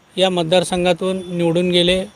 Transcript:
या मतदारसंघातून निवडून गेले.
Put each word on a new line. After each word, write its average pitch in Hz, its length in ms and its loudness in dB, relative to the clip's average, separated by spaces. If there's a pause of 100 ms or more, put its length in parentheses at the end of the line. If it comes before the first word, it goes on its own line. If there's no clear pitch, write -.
(180)
या 185 120 2
मतदारसंघातून 180 1080 0
निवडून 175 340 0
गेले. 180 340 2 (100)